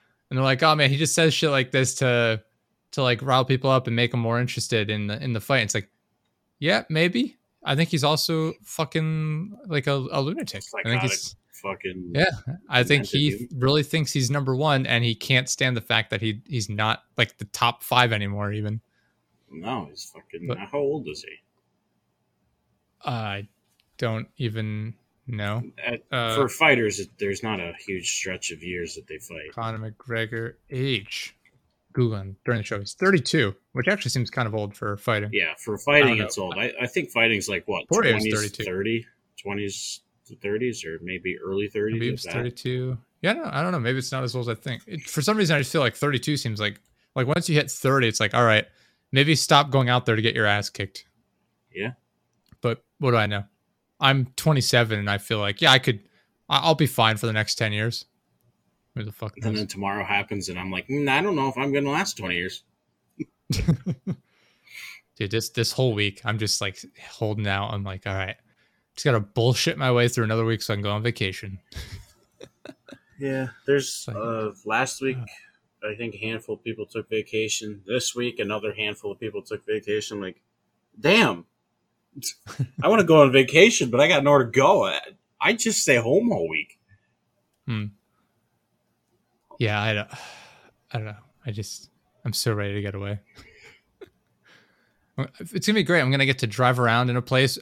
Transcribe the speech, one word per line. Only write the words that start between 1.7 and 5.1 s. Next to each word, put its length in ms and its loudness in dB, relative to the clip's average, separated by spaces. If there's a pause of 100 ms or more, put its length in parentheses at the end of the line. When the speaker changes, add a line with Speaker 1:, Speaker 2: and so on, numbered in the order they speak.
Speaker 1:
this 260 2
to, 460 2 (500)
to, 100 -2
like, 200 2
rile 220 4
people 260 2
up 160 4
and 80 -2
make 160 2
them 100 0
more 200 0
interested 500 -2
in 160 -2
the, 160 -6